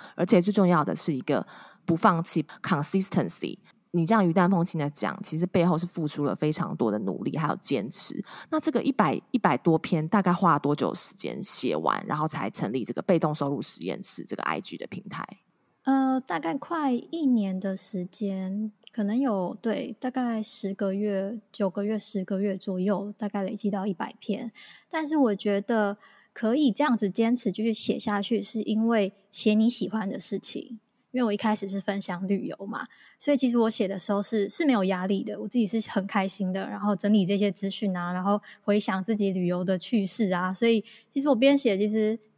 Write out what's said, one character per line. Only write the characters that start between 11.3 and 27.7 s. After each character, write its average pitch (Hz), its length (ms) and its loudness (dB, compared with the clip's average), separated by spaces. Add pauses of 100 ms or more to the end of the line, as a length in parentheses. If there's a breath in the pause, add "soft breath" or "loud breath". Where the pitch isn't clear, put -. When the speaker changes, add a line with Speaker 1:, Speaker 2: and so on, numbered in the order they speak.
Speaker 1:
写 95 320 -2
完， 58 300 0
然 151 100 -2
后 156 100 0
才 143 220 -6
成 110 240 -4
立 123 140 -4
这 120 80 -6
个 - 80 -4
被 175 160 4
动 151 160 0
收 143 160 -2
入 131 100 -2
实 - 220 -8
验 92 200 -6
室 - 220 -8
这 - 100 -10
个 - 100 -8
I 80 180 -4
G - 160 -12
的 - 80 -12
平 - 240 -14
台？ 147 120 -10 (600)
Speaker 2:
呃， 262 360 2
大 311 220 -4
概 320 140 -2
快 294 360 -2
一 285 360 -2
年 196 340 2
的 190 160 -4
时 185 300 -6
间， 196 640 -6 (180)
可 208 140 -4
能 220 160 0
有， 202 400 0
对， 220 400 -4
大 254 100 -4
概 240 320 -2
十 196 300 -4
个 196 220 -2
月、 202 440 -2 (140)
九 196 160 0
个 202 160 -4
月、 214 140 0
十 190 260 -4
个 190 160 -2
月 196 160 0
左 185 240 -4
右， 196 380 0
大 208 100 -4
概 202 140 -4
累 190 120 -4
积 202 160 -2
到 196 160 -2
一 202 60 0
百 - 260 -6
篇。 220 320 -6 (380 loud breath)
但 320 180 -4
是 302 120 2
我 233 160 4
觉 202 260 0
得 208 380 0 (340 soft breath)
可 226 240 0
以 285 160 4
这 277 100 0
样 262 140 4
子 202 140 0
坚 226 260 2
持 - 160 0
继 214 100 -6
续 226 120 0